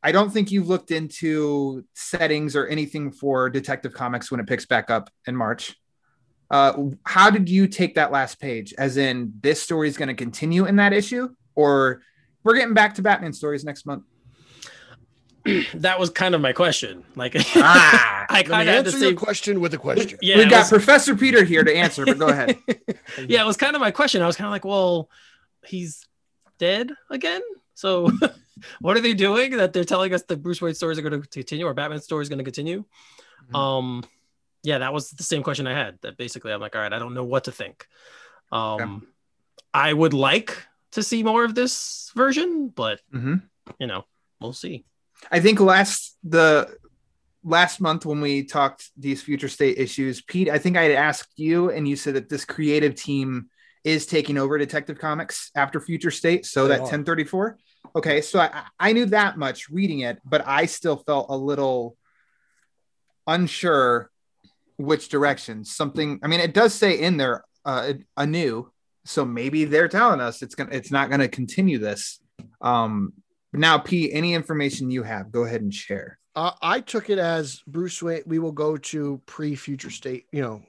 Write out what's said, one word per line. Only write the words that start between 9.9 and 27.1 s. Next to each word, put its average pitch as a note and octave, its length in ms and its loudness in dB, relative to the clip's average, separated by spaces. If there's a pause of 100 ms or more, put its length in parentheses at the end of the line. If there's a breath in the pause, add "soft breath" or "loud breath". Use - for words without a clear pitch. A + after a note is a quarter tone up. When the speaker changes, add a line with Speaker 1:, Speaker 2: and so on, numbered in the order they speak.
Speaker 1:
gonna C3+ 180 -6
continue D#3 520 -2
in G3 100 2
that G3+ 160 4
issue, B3 380 -2 (260)
or C3+ 460 4 (420 soft breath)
we're A3+ 120 6
getting A#3 180 2
back G#3 220 6
to G3 60 -6
Batman F#3 300 0
stories D3 320 -6
next D3 220 -12
month? C#3+ 180 -10 (1400 loud breath)
Speaker 2:
<clears throat> F#3 300 0
that F#3 260 0
was F3 100 0
kind F#3 240 0
of D#3+ 60 2
my C3+ 120 2
question. B2 520 -2 (120)
Like, B2 180 -8
<laughs> - 220 2
Speaker 1:
Ah. C#3+ 760 8
Speaker 2:
I G#3 80 4
Speaker 3:
Let F#3 100 2
me G#3+ 80 0
Speaker 2:
kinda E3 160 4
had B3+ 120 4
the - 40 0
Speaker 3:
answer C4+ 100 -2
your G#3 120 4
Speaker 2:
same F3 60 0
Speaker 3:
question G3+ 440 -2
with E3+ 140 -2
a D3+ 40 -6
question. - 440 -2
Speaker 2:
Yeah, F#3+ 160 4
Speaker 1:
We A3 60 10
Speaker 2:
it G#3 60 6
Speaker 1:
got A#3 100 10
Speaker 2:
was G3+ 100 4
Speaker 1:
Professor C4+ 440 8
Peter A#3+ 300 6
here E3 180 4
to D3+ 120 6
answer, D#3+ 320 0
but C4 120 2
go D#3 100 2
ahead. A#3 340 2
Speaker 2:
<laughs> - 60 -12 (600 loud breath)
Yeah, A#3 140 4
it G#3+ 40 2
was G#3+ 100 0
kind D4 200 0
of C#4+ 40 0
my A3 120 2
question. A#3+ 300 0
I E3+ 40 2
was E3+ 100 0
kinda G#3 140 -6
like, G3+ 140 -6
"Well, F#3 440 0 (560 soft breath)
he's F3 420 -12 (520)
dead G3+ 320 0 (200)